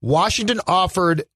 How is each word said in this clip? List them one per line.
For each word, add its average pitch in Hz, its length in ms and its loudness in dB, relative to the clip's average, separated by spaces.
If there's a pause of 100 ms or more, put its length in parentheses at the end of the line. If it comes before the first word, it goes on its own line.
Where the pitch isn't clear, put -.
Washington 208 680 0
offered 175 580 0 (120)